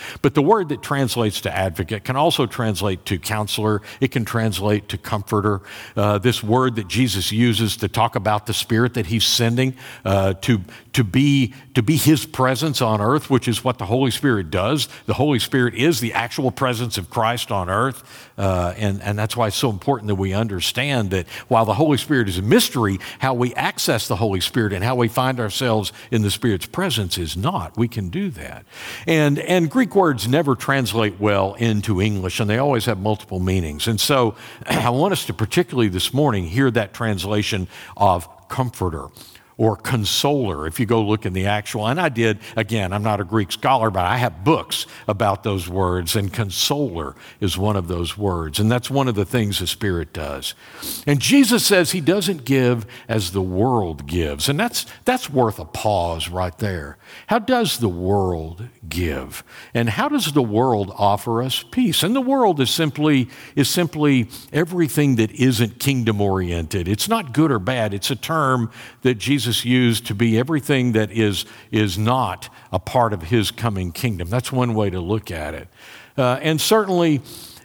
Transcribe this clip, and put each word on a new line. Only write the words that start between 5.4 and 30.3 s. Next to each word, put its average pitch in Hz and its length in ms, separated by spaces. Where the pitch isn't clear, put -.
Uh, 104 200
this 117 240
word 120 360
that 101 100
Jesus 98 420
uses 110 480
to 101 120
talk 113 260
about 104 300
the 110 80
Spirit 120 400
that 107 140
he's 107 180
sending, 123 500
uh, 98 300
to, 110 260
to 127 100
be, 131 500
to 123 100
be 151 140
his 147 280
presence 131 560
on 110 200
earth, 135 280
which 127 200
is 110 160
what 127 140
the 104 60
Holy 123 260
Spirit 104 380
does. 107 380
The 113 60
Holy 139 260
Spirit 120 360
is 131 240
the 117 140
actual 117 380
presence 120 460
of 92 120
Christ 117 420
on 92 180
earth, 117 680
uh, 92 400
and, 101 240
and 104 180
that's 107 160
why 117 120
it's 101 100
so 131 120
important 107 380
that 104 80
we 95 180
understand 110 800
that 92 160
while 113 160
the 104 80
Holy 151 240
Spirit 123 320
is 87 80
a 95 40
mystery, 107 580
how 135 140
we 123 220
access 147 520
the 120 80
Holy 98 240
Spirit 104 340
and 92 100
how 127 120
we 120 120
find 127 320
ourselves 110 520
in 113 100
the 104 100
Spirit's 101 340
presence 110 520
is 82 180
not. 101 420
We 117 100
can 101 220
do 185 220
that. - 340
And, 151 340
and 170 300
Greek 240 260
words 143 320
never 139 280